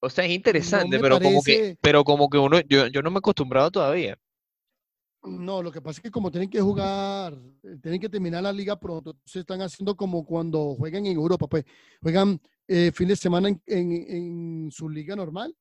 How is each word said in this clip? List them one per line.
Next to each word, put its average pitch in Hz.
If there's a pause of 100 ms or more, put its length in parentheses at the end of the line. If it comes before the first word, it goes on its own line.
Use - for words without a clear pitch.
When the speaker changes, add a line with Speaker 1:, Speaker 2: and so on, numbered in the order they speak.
Speaker 1:
O 131
sea, 180
es 175
Speaker 2:
No 175
Speaker 1:
interesante, 180
Speaker 2:
me -
Speaker 1:
pero 135
como 190
que, 139
Speaker 2:
parece 202
Speaker 1:
pero 147
como 143
que 143
uno, 143
yo, 139
yo 139
no 160
me 185
he -
acostumbrado 143
todavía. 156 (1040)
Speaker 2:
No, 185
lo 170
que 160
pasa 151
es -
que 233
como 214
tienen 185
que 208
jugar, 196 (280)
eh, 185
tienen 170
que 214
terminar 175
la 202
liga 202
pronto, 160
entonces -
están 185
haciendo 190
como 180
cuando 156
juegan 160
en 190
Europa, 165
pues, 156 (360)
juegan, 185 (260)
eh, 175
fin 180
de 196
semana 180
en, 190
en, 175
en 170
su 160
liga 156
normal 196